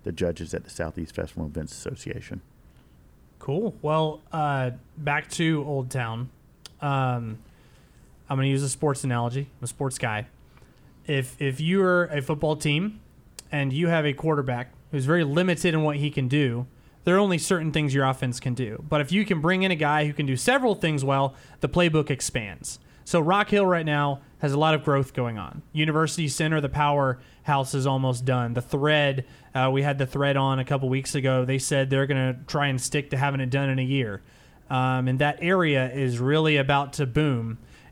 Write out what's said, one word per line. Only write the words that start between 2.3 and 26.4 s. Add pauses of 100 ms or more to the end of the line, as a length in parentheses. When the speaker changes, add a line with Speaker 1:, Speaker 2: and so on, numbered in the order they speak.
Speaker 2:
Cool.
Well, (120)
uh, (260)
back
to
Old
Town. (520)
Um, (920)
I'm
gonna
use
a
sports
analogy. (100)
I'm
a
sports
guy. (800)
If,
if
you're
a
football
team (520)
and
you
have
a
quarterback (180)
who's
very
limited
in
what
he
can
do, (360)
there
are
only
certain
things
your
offense
can
do.
But
if
you
can
bring
in
a
guy
who
can
do
several
things
well, (280)
the
playbook
expands. (280)
So
Rock
Hill
right
now (160)
has
a
lot
of
growth
going
on. (100)
University
Center,